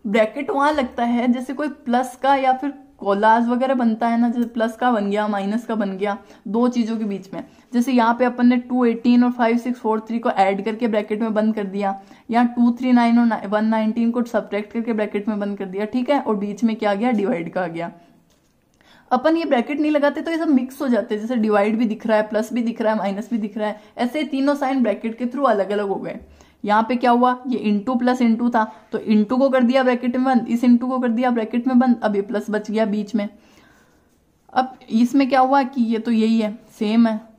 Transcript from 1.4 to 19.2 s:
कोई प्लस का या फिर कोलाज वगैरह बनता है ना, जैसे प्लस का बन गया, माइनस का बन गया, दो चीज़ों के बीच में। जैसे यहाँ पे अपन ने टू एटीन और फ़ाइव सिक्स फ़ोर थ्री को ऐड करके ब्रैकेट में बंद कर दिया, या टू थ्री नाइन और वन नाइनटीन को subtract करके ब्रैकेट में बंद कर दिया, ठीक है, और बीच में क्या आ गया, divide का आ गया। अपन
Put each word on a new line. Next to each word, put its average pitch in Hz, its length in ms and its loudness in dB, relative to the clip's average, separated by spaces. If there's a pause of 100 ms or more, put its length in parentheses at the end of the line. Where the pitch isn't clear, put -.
कोई 294 140 -4
प्लस 254 540 -2
का 277 140 4
या 262 160 2
फिर 277 200 -4 (260)
कोलाज 220 500 2
वगैरह 254 260 0
बनता 233 340 0
है 233 120 0
ना, 240 80 2
जैसे 233 200 -2
प्लस 226 280 -2
का 247 160 0
बन 202 180 0
गया, 208 180 0
माइनस 202 380 -2
का 233 80 -4
बन 196 240 -4
गया, 202 180 -2 (320)
दो 233 200 2
चीज़ों 226 300 -2
के 220 60 -4
बीच 196 300 -8
में। - 80 -10 (300)
जैसे 247 200 0
यहाँ 233 260 4
पे 247 60 2
अपन 247 220 2
ने 247 120 6
टू 247 260 -2
एटीन 240 400 4
और 240 80 2
फ़ाइव 233 260 2
सिक्स 247 220 -4
फ़ोर 214 280 0
थ्री 226 100 -4
को 233 120 -2
ऐड 196 340 0
करके 220 240 -2
ब्रैकेट 208 320 -2
में 226 140 -2
बंद 214 200 2
कर 208 120 -4
दिया, 196 320 -4 (320)
या 233 160 4
टू 240 260 2
थ्री 247 200 0
नाइन 233 280 4
और 220 280 0
वन 214 180 0
नाइनटीन 220 440 0
को 240 140 -2
subtract 214 480 -4
करके 233 200 -4
ब्रैकेट 208 360 -2
में 214 120 -4
बंद 202 180 -6
कर 196 80 -8
दिया, 190 200 -6
ठीक 247 240 -4
है, 277 100 2
और 220 160 -2
बीच 202 280 -4
में 220 120 0
क्या 208 140 0
आ 202 40 0
गया, 240 180 0
divide 175 400 -2
का 185 100 -4
आ 175 40 -2
गया। 165 260 -8 (1160)
अपन 294 260 2